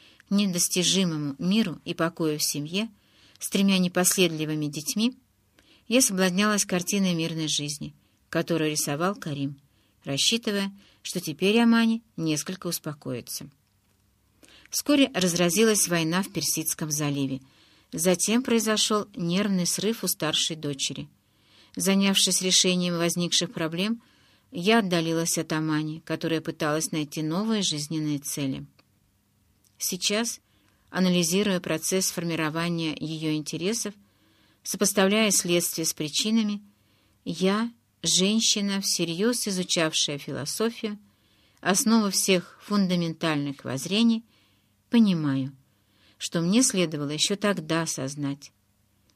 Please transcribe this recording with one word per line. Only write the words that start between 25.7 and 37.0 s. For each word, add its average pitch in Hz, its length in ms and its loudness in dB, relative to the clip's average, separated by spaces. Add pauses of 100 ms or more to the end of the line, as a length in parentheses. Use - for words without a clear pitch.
которая 160 360 -2
пыталась 156 500 -2
найти 151 320 -4
новые 202 400 -2
жизненные 151 560 -2
цели. 143 480 -6 (1120)
Сейчас, 208 640 -4 (500)
анализируя 180 720 2
процесс 175 500 -2
формирования 165 880 -2
ее 156 360 -4
интересов, 175 600 -4 (680)
сопоставляя 202 680 2
следствие 175 540 0
с 165 80 -2
причинами, 208 680 0 (640)